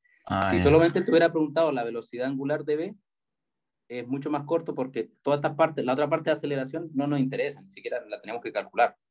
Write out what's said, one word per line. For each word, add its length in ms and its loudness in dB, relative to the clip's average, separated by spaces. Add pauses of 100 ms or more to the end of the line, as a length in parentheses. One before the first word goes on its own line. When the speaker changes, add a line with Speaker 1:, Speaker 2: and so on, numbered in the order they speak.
(260)
Speaker 1:
Ah, 260 0
Speaker 2:
Si 60 4
Speaker 1:
ya. 60 4
Speaker 2:
solamente 380 6
te 80 -2
hubiera 220 6
preguntado 400 2
la 120 -2
velocidad 440 -6
angular 380 -4
de 100 0
B, 200 -6 (920)
es 180 -8
mucho 240 -6
más 140 -2
corto 320 -2
porque 340 -4 (120)
todas 160 2
estas 180 -2
partes, 300 0
la 80 0
otra 160 0
parte 200 -2
de 40 4
aceleración 600 -4
no 140 0
nos 120 0
interesa, 420 -2
ni 80 -20
siquiera 360 -8
la 140 -10
tenemos 240 -10
que 80 -8
calcular, 460 0 (140)